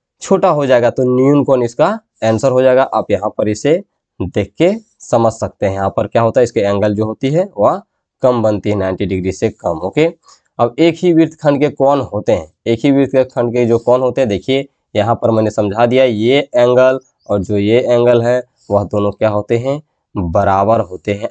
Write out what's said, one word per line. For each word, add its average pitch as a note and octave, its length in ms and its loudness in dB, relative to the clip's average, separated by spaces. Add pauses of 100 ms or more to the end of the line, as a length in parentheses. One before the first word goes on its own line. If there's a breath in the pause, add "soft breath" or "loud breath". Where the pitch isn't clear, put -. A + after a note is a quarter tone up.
(220)
छोटा F#3+ 280 2
हो D3 160 0
जाएगा। A#2+ 240 4
तो C3 160 -2
न्यून C3+ 380 2
कोण B2+ 180 2
इसका E3 360 -2 (260)
आंसर A2+ 260 0
हो B2+ 120 2
जाएगा। C3 220 4
आप G#2 260 -4
यहाँ G#2 200 -2
पर G#2+ 180 -4
इसे D3 340 0 (380)
देख G2+ 380 -4
के F3 140 2 (280)
समझ A#2 320 0
सकते - 340 -6
हैं। F#2+ 80 0
यहाँ G2 220 -4
पर G2+ 100 -2
क्या A2+ 160 0
होता A#2 180 0
है, B2 40 4
इसके A#2 160 -4
एंगल G2+ 340 0
जो G#2+ 100 -2
होती A2 260 -4
है F3+ 180 -2 (100)
वह D3 240 0 (400)
कम B2 200 2
बनती G#2 280 -2
है, G#2 60 -2
नाइंटी F#2+ 300 -4
डिग्री F#2 260 -4
से A2 180 -2
कम। F2 280 -6
ओके, G2 280 -2 (520 soft breath)
अब A#2+ 200 -2
एक E3 200 4
ही F3+ 160 2
वृत्त D#3+ 260 2
खंड C#3+ 200 0
के D3 100 0
कोण C#3 320 0
होते G#2 300 -4
हैं, E2 200 -4 (140)
एक A2+ 140 0
ही C#3+ 100 2
वृत्त C3+ 220 2
के C3 120 2
खंड A#2+ 280 -4
के B2 140 0
जो A#2 120 2
कोण B2 220 2
होते B2+ 200 -2
हैं, C3 80 0
देखिए C3 380 -2 (280)
यहाँ A2 200 0
पर A2+ 160 -2
मैंने A2 200 0
समझा G#2+ 360 -2
दिया, B2+ 180 2
ये A#2+ 340 0 (160)
एंगल B2 440 2 (300)
और G#2 100 -2
जो G2+ 200 -2
ये G#2+ 240 2
एंगल A#2+ 400 2
है B2 200 0 (280)
वह G2+ 140 -2
दोनों G2+ 280 -2
क्या A2 160 -2
होते G#2 300 -2
हैं, C3+ 220 -4 (340)
बराबर G2 680 0
होते F#2 320 -6
हैं। G#2 160 -8